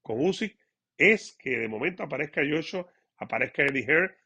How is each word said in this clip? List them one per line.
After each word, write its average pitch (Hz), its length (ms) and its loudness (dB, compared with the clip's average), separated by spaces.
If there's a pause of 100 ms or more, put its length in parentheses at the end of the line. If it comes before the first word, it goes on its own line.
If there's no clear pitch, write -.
con 117 240 -2
Usyk, 196 320 -2 (400)
es 202 420 2
que 127 200 -4
de 113 100 -4
momento 139 340 -4
aparezca 147 460 -4
Joshua, 165 380 -4 (320)
aparezca 127 460 -2
Eddie 135 200 0
Hearn, 165 260 2 (160)